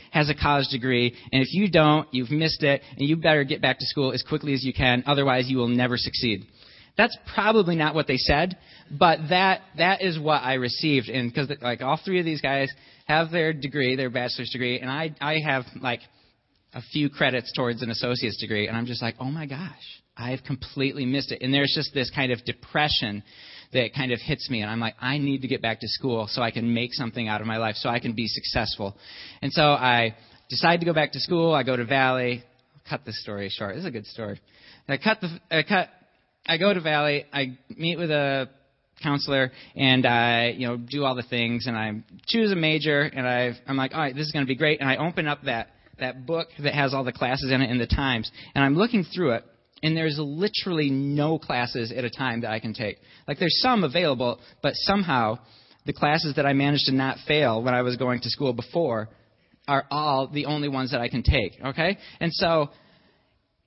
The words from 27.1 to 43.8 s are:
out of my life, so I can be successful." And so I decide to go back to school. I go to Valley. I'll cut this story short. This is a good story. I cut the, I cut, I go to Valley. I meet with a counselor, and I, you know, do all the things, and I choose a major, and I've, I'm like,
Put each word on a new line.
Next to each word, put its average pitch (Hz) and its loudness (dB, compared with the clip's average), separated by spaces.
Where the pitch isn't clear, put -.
out 107 -2
of 107 -8
my 113 -4
life, 110 -2
so - -4
I 120 0
can 113 -6
be 110 -4
successful." - -4
And 139 -4
so 160 2
I 120 4
decide 170 2
to 165 0
go 170 2
back 151 2
to 139 -8
school. 165 2
I 139 2
go 127 0
to 120 0
Valley. 127 2
I'll - -20
cut - -8
this 113 -10
story 101 -6
short. 98 -6
This 139 -8
is 185 -8
a 156 -6
good 110 -10
story. 104 -10
I 143 -2
cut 214 2
the, 175 -8
I 160 2
cut, 185 2
I 165 0
go 196 4
to 190 0
Valley. 147 0
I 131 -4
meet 160 -4
with 165 -2
a 139 0
counselor, 139 0
and 131 4
I, 120 4
you 127 -6
know, 120 -4
do 127 -4
all 131 0
the 123 -6
things, 117 -2
and 117 -4
I 107 -4
choose 220 2
a 190 0
major, 156 2
and 135 -2
I've, 123 0
I'm 135 -2
like, 131 -2